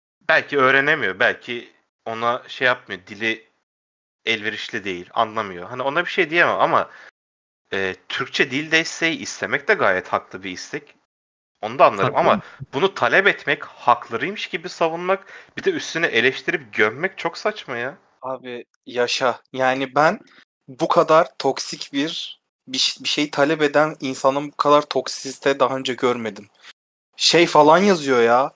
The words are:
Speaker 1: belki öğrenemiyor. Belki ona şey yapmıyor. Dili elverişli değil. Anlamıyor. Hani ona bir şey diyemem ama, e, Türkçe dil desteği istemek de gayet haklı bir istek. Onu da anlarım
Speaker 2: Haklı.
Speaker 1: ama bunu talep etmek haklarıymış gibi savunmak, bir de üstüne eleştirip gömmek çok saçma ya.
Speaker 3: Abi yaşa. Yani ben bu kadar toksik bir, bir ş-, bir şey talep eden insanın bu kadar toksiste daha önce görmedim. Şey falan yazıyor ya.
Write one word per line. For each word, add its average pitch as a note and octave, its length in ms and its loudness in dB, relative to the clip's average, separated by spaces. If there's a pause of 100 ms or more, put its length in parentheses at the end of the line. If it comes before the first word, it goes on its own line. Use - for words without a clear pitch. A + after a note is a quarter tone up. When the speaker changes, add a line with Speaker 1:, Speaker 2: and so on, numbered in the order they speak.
(280)
Speaker 1:
belki C#3+ 300 0
öğrenemiyor. C3 600 2
Belki A#2 520 -4 (320)
ona A#2 440 -4
şey - 180 -2
yapmıyor. A#2+ 400 -2
Dili A2 400 -6 (760)
elverişli A2 600 -6
değil. F2+ 300 -8
Anlamıyor. G#2+ 540 -4
Hani B2+ 140 -8
ona C#3+ 220 -2
bir E3+ 60 -8
şey E3 200 -2
diyemem C#3+ 300 2
ama, C3+ 300 2 (840)
e, F#2+ 220 -2 (140)
Türkçe C3 420 -4
dil D3+ 200 -6
desteği D#3+ 480 -2
istemek - 500 -6
de G#3+ 60 4
gayet G2 340 0
haklı F#2+ 340 -6
bir G2 80 -10
istek. - 440 -12 (680)
Onu A2+ 180 -6
da E3+ 80 8
anlarım A2 280 2
Speaker 2:
Haklı. D#3+ 160 4
Speaker 1:
ama G#2 100 2 (340)
bunu F#3 200 0
talep D3+ 320 4
etmek D#3 380 -2
haklarıymış B2 840 -2
gibi F3 220 -8
savunmak, F3 580 -2 (300)
bir - 80 -8
de F#3+ 60 0
üstüne D#3+ 360 -2
eleştirip B2+ 680 -2
gömmek A#2+ 440 -2
çok - 200 -6
saçma G#3 380 -6
ya. B2+ 220 -8 (240)
Speaker 3:
Abi B2 420 -10 (220)
yaşa. A#2+ 540 0 (120)
Yani C3 420 -2
ben D#3+ 260 2 (480)
bu C#3+ 200 -2
kadar D#3+ 400 4 (100)
toksik - 540 -4
bir, D3+ 480 -6 (280)
bir C3 100 -6
ş-, - 260 -2
bir - 40 -6
şey D3 220 -2
talep D3+ 320 0
eden D3+ 380 2
insanın C#3 520 -2
bu - 40 -20
kadar D3 260 4
toksiste C#3 760 -2
daha C3 160 2
önce C3 180 -4
görmedim. A2+ 540 -2 (680)
Şey E3 300 4
falan D#3 320 8
yazıyor D3+ 440 4
ya. B2 340 4